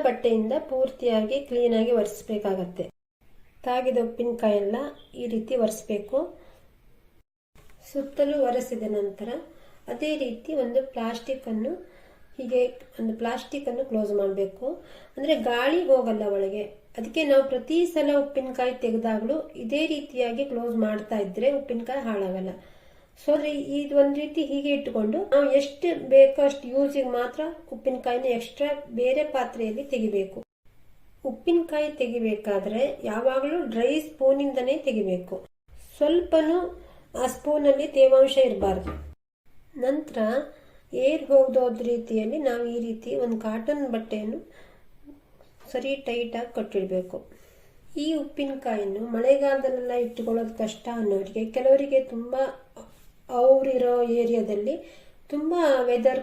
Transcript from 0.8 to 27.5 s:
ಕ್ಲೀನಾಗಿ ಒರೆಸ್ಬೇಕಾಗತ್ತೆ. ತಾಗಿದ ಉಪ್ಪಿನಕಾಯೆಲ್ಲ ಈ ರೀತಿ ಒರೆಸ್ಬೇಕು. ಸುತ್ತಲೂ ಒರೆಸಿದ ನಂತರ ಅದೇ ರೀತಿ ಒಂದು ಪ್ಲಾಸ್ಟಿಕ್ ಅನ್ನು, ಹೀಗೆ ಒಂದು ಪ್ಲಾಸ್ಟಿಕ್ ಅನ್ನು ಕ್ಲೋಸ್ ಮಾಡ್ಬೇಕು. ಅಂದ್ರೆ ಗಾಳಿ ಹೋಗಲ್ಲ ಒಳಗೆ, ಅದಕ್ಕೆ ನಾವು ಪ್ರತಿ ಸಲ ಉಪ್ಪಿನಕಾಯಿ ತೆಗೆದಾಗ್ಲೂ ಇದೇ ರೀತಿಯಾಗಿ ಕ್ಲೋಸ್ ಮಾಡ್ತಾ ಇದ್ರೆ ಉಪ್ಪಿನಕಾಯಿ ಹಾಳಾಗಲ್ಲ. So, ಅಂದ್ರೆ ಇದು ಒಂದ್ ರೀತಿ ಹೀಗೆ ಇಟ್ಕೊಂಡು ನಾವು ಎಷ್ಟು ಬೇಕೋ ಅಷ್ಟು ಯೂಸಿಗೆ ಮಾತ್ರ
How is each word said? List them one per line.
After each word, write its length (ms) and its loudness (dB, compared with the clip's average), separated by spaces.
ಕ್ಲೀನಾಗಿ 440 2
ಒರೆಸ್ಬೇಕಾಗತ್ತೆ. 920 -2
ತಾಗಿದ 340 0
ಉಪ್ಪಿನಕಾಯೆಲ್ಲ 680 0
ಈ 120 -10
ರೀತಿ 300 -4
ಒರೆಸ್ಬೇಕು. 640 -2
ಸುತ್ತಲೂ 460 -2
ಒರೆಸಿದ 400 -4
ನಂತರ 400 -4
ಅದೇ 280 -4
ರೀತಿ 380 -6
ಒಂದು 260 0
ಪ್ಲಾಸ್ಟಿಕ್ 560 -6
ಅನ್ನು, 240 -4
ಹೀಗೆ 260 0
ಒಂದು 200 -2
ಪ್ಲಾಸ್ಟಿಕ್ 480 -6
ಅನ್ನು 160 -4
ಕ್ಲೋಸ್ 280 -2
ಮಾಡ್ಬೇಕು. 540 -2
ಅಂದ್ರೆ 200 2
ಗಾಳಿ 300 2
ಹೋಗಲ್ಲ 420 4
ಒಳಗೆ, 320 -2
ಅದಕ್ಕೆ 260 -4
ನಾವು 280 6
ಪ್ರತಿ 340 0
ಸಲ 240 0
ಉಪ್ಪಿನಕಾಯಿ 500 -4
ತೆಗೆದಾಗ್ಲೂ 540 0
ಇದೇ 300 -2
ರೀತಿಯಾಗಿ 580 -2
ಕ್ಲೋಸ್ 320 -4
ಮಾಡ್ತಾ 420 -2
ಇದ್ರೆ 340 0
ಉಪ್ಪಿನಕಾಯಿ 560 -4
ಹಾಳಾಗಲ್ಲ. 440 -4
So, 120 -2
ಅಂದ್ರೆ 180 0
ಇದು 220 -4
ಒಂದ್ 180 4
ರೀತಿ 320 -4
ಹೀಗೆ 260 -2
ಇಟ್ಕೊಂಡು 420 -2
ನಾವು 200 6
ಎಷ್ಟು 360 2
ಬೇಕೋ 300 8
ಅಷ್ಟು 260 0
ಯೂಸಿಗೆ 480 0
ಮಾತ್ರ 240 -4